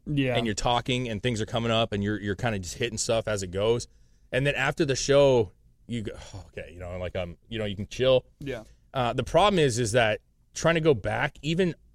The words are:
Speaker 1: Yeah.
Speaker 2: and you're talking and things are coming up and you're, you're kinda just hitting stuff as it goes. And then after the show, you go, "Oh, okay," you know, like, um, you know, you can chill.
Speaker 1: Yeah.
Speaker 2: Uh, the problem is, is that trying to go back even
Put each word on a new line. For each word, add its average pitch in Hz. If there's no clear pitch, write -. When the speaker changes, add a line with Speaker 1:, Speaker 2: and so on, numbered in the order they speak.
Speaker 1:
Yeah. 135
Speaker 2:
and 120
you're 107
talking 123
and 107
things 117
are 110
coming 117
up 113
and 101
you're, 104
you're 101
kinda 110
just 87
hitting 117
stuff 113
as 101
it 90
goes. 110
And 131
then 143
after 139
the 139
show, 135
you 117
go, 107
"Oh, 92
okay," 78
you 87
know, 90
like, 90
um, 87
you 110
know, 107
you 101
can 101
chill. 127
Speaker 1:
Yeah. 123
Speaker 2:
Uh, 120
the 123
problem 190
is, 123
is 113
that 113
trying 165
to 165
go 156
back 113
even 170